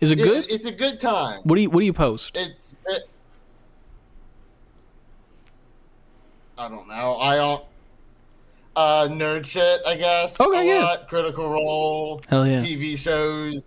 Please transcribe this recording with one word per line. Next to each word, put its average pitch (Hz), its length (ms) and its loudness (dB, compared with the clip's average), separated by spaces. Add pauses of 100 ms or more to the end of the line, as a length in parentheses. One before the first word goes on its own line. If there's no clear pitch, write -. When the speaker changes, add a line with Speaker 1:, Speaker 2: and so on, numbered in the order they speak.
Speaker 1:
Is 156 120 4
it 151 60 2
Speaker 2:
Yeah, 151 60 4
Speaker 1:
good? 233 240 4
Speaker 2:
it's 220 180 -4
a 233 60 -6
good 247 280 -4
time. 151 420 -2
Speaker 1:
What 156 140 2
do 214 60 4
you, 202 80 0
what 175 100 4
do 208 60 2
you 185 60 2
post? 127 440 -2
Speaker 2:
It's, 175 400 -10 (100)
it, 190 160 -6 (3500)
I 120 120 -12
don't 107 200 -16
know. 120 300 -2
I 139 180 2
don't, 147 280 0 (1120)
uh, 151 320 4
nerd 156 380 -4
shit, 175 400 2
I 170 100 0
guess. 175 420 0
Speaker 1:
Okay, 359 320 4
Speaker 2:
a 392 80 4
Speaker 1:
yeah. 349 60 4
Speaker 2:
lot. 175 240 -2
Critical 160 400 -4
Role. 156 800 -2
Speaker 1:
Hell 135 180 2
yeah. 131 160 0
Speaker 2:
T 160 140 -4
V 147 200 -6
shows 151 720 -4